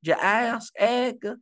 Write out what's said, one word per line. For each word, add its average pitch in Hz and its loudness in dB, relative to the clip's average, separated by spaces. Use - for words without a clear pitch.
Je 156 2
ask 226 0
egg. 240 0